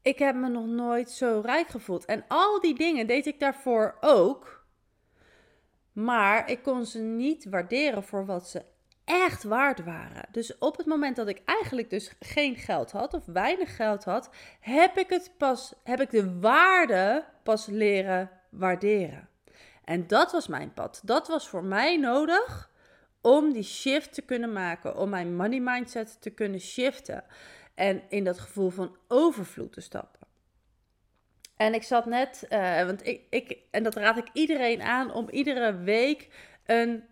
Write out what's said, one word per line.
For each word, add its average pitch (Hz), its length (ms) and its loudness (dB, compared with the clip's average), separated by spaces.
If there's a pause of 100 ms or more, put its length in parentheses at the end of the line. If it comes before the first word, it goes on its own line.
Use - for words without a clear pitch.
Ik 269 180 0
heb 277 160 2
me 254 120 -2
nog 240 180 -4
nooit 240 440 -2
zo 226 360 0
rijk 302 220 0
gevoeld. 190 380 -8
En 214 220 -4
al 392 320 2
die 311 160 2
dingen 294 320 0
deed 254 180 0
ik 294 140 -6
daarvoor 254 600 0
ook. 247 640 4 (1300)
Maar 220 560 2
ik 247 140 -4
kon 247 220 -2
ze 226 140 -12
niet 226 500 -4
waarderen 202 540 -2
voor 196 220 -6
wat 180 240 -6
ze - 160 -10 (400)
echt 359 380 0
waard 233 400 0
waren. 165 480 -12
Dus - 260 -8
op 302 200 0
het 320 80 -8
moment 294 300 0
dat 226 120 -4
ik 202 180 -8
eigenlijk 269 440 -2
dus - 300 -8
geen 285 360 -2
geld 156 360 -4
had 226 220 -6
of 247 120 -8
weinig 262 500 -2
geld 214 280 -2
had, 196 260 -4 (300)
heb 339 380 4
ik 370 120 0
het 359 280 -2
pas, 254 460 -2
heb 247 180 -2
ik 269 80 0
de 190 300 0
waarde 262 880 6 (180)
pas 214 220 2
leren 196 640 0 (200)
waarderen. 180 800 -2 (540)
En 170 240 -4
dat 254 240 4
was 330 160 -2
mijn 147 260 -8
pad. - 300 -10
Dat 240 240 0
was 320 220 -4
voor 175 140 -8
mij 233 340 0
nodig 311 720 0 (500)
om 294 320 6
die 214 100 -4
shift 269 500 -2
te - 80 -8
kunnen 233 320 -4
maken, 180 440 -6
om 196 120 0
mijn 175 260 -4
money 220 240 -2
mindset 247 600 -6
te 220 80 -10
kunnen 202 300 -4
shiften - 640 -6 (520)
en 190 340 0
in 196 140 -2
dat 180 160 -2
gevoel 190 300 -4
van 185 280 -8 (100)
overvloed 247 680 0
te - 80 -16
stappen. - 380 -14 (1400)
En 220 160 2
ik 220 100 -2
zat 233 220 2
net, 254 440 -4
eh, 180 360 2
want 190 220 -6
ik, - 220 -6
ik, - 280 -4 (140)
en 214 120 -2
dat 214 120 -2
raad 220 220 2
ik 233 160 -6
iedereen 262 480 0
aan, 254 320 -2
om 226 160 -6
iedere 247 480 -2
week 226 520 0 (360)
een 233 460 0